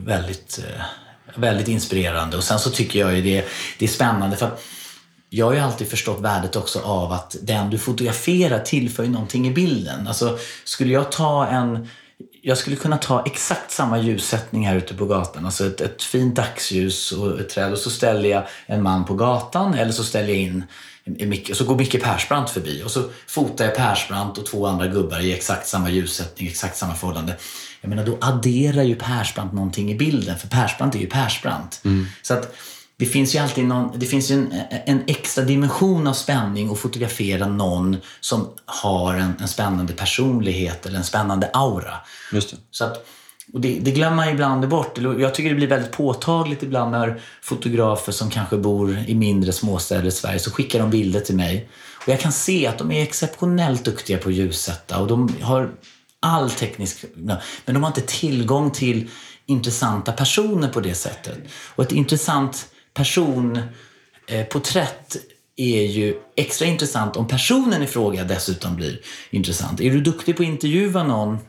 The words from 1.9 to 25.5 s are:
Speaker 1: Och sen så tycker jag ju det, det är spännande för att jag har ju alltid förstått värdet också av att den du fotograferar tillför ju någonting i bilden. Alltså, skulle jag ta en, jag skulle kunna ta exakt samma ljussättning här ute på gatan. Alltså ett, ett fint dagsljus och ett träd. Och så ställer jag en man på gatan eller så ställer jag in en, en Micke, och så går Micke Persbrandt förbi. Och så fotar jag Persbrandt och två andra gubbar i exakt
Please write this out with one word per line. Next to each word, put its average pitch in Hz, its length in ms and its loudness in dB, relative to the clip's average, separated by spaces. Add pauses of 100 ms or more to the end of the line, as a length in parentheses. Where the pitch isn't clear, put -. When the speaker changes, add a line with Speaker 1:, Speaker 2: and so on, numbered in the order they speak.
Speaker 1:
Och 92 80 0
sen 107 140 2
så 127 120 0
tycker 104 300 0
jag 92 160 4
ju 92 60 2
det, 95 220 2 (340)
det 113 60 2
är 110 40 4
spännande 104 480 2
för 120 100 0
att - 160 -6 (680)
jag 113 160 4
har 123 60 6
ju 143 80 4
alltid 117 280 0
förstått 104 320 -2
värdet 98 360 0
också - 240 -2
av 90 320 0
att - 300 -6
den 104 280 0
du 110 80 0
fotograferar 127 800 2
tillför 120 460 0
ju 123 60 0
någonting 123 380 0
i - 20 2
bilden. 104 580 0
Alltså, 120 300 0 (260)
skulle 127 280 0
jag 139 200 2
ta 147 340 2
en, 120 420 0 (540)
jag 131 160 4
skulle 139 180 -2
kunna 151 220 2
ta 123 280 2
exakt - 440 -2
samma 120 280 2
ljussättning 110 680 0
här 95 100 4
ute 90 180 -2
på 101 120 -4
gatan. 90 400 -2
Alltså 95 200 -2
ett, 95 140 -4
ett - 220 -4
fint 127 320 2
dagsljus 95 800 -2
och 95 280 -2
ett 95 80 -8
träd. 98 240 -2
Och 101 60 -2
så 120 120 -4
ställer 107 380 2
jag 98 140 4 (240)
en 107 160 0
man 92 220 2
på 98 100 -2
gatan 123 600 2
eller 113 180 0
så 113 120 -4
ställer 104 240 -2
jag 101 80 2
in 92 280 -2 (400)
en, 92 160 -8
en 104 80 -2
Micke, 98 220 -4
och 104 60 -4
så 135 80 0
går 127 120 2
Micke 127 260 2
Persbrandt 123 480 0
förbi. 73 340 -6
Och 113 60 -6
så - 140 0 (220)
fotar 127 380 0
jag 107 120 0
Persbrandt 101 600 0
och 101 80 -8
två 101 200 -2
andra 92 200 0
gubbar 87 340 0
i 92 120 2
exakt - 360 -4